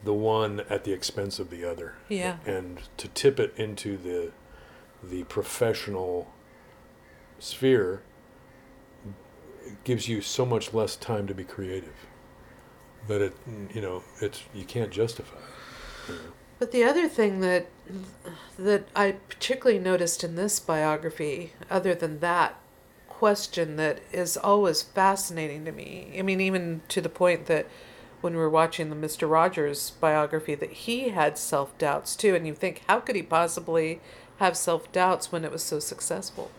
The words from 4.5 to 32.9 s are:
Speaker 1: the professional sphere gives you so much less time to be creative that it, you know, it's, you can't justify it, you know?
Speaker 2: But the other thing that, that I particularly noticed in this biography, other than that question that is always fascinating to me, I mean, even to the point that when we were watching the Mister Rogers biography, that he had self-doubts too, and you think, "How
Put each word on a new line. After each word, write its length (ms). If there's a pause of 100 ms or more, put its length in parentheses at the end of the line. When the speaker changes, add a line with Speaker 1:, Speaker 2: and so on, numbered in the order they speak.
Speaker 1:
the 220
professional 1080 (1040)
sphere 640 (1800)
gives 240
you 100
so 260
much 280
less 240
time 280
to 80
be 120
creative 500 (1120)
that 140
it, 120 (400)
you 60
know, 240 (160)
it's, 240 (100)
you 120
can't 260
justify 460
it, 720
you 60
know? 160 (280)
Speaker 2:
But 140
the 100
other 240
thing 320
that, 280 (920)
that 340
I 200 (160)
particularly 500
noticed 420
in 140
this 240
biography, 960 (160)
other 260
than 240
that 380 (500)
question 680
that 240 (120)
is 240
always 460
fascinating 840
to 80
me, 460
I 60
mean, 180
even 460
to 140
the 80
point 360
that 220 (520)
when 140
we 60
were 100
watching 400
the 60
Mister 320
Rogers 720
biography, 560
that 160
he 380
had 280
self-doubts 760
too, 180
and 140
you 80
think, 320
"How 120